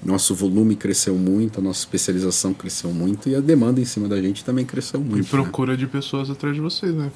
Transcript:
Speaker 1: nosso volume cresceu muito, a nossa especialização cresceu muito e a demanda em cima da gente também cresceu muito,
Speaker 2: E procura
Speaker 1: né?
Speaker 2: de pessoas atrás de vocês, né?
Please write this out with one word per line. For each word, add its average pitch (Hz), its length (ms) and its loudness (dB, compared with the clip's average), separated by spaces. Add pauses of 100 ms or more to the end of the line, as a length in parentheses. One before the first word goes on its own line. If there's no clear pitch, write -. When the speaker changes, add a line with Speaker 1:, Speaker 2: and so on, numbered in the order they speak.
Speaker 1:
nosso 95 300 0
volume 101 400 4
cresceu 98 400 0
muito, 101 440 2
a 95 40 0
nossa 92 160 -2
especialização 92 760 0
cresceu - 380 -6
muito 90 380 -2
e 135 60 2
a 139 40 2
demanda 131 420 6
em 120 40 2
cima 104 220 -2
da 101 140 0
gente 98 240 0
também 127 200 0
cresceu 131 340 -6
muito, 104 260 0
Speaker 2:
E - 40 -14
procura 131 420 0
Speaker 1:
né? 131 60 0
Speaker 2:
de 131 100 -2
pessoas 139 420 -4
atrás 143 240 -4
de 147 80 -4
vocês, 175 320 -2
né? 147 220 -2